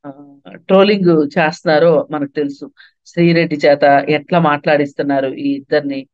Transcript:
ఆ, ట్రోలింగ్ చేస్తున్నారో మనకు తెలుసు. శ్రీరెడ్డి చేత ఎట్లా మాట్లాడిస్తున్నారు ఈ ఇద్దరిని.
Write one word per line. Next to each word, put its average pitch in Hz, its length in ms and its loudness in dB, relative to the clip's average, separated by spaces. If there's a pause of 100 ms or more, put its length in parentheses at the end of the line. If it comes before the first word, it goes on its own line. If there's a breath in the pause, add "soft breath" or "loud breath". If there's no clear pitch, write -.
ఆ, 277 60 -16 (420)
ట్రోలింగ్ 190 720 2 (100)
చేస్తున్నారో 156 720 0
మనకు 143 200 -6
తెలుసు. 143 420 -8 (340 soft breath)
శ్రీరెడ్డి 170 500 0
చేత 143 260 2 (260)
ఎట్లా 151 300 -2
మాట్లాడిస్తున్నారు 147 880 -2
ఈ 139 260 -4
ఇద్దరిని. 139 460 -4 (140)